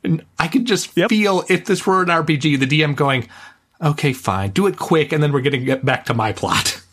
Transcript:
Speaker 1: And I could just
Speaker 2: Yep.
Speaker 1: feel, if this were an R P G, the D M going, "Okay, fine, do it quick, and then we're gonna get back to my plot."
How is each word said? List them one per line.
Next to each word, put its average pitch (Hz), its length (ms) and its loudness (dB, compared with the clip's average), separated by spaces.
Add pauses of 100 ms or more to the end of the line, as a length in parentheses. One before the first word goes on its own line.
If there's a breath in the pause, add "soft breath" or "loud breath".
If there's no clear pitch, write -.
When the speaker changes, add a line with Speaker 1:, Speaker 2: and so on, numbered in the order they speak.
Speaker 1:
And 160 220 -2 (140)
I 165 100 -4
could - 180 0
just 202 300 -2
Speaker 2:
Yep. 175 140 2
Speaker 1:
feel, 202 380 2
if 180 180 2
this 190 200 0
were 185 160 4
an 175 80 0
R 165 140 2
P 156 120 0
G, 143 200 2
the 131 100 2
D 151 160 2
M 147 120 0
going, 131 340 0 (540 loud breath)
"Okay, 147 300 0
fine, 98 380 -2
do 185 160 2
it 185 100 0
quick, 156 360 0
and 151 100 0
then 147 100 0
we're 139 100 0
gonna 135 160 0
get 131 260 -2
back 131 220 -2
to 117 80 -2
my 110 180 -2
plot." - 480 -4 (120)